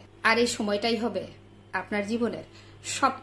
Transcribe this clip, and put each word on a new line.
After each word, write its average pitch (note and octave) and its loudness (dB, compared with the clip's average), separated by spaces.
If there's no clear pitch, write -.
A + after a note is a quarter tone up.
আর A3+ 4
এই A#3+ 4
সময়টাই G#3+ 0
হবে G#3 -2
আপনার G3+ -2
জীবনের G#3+ -2
সব - 2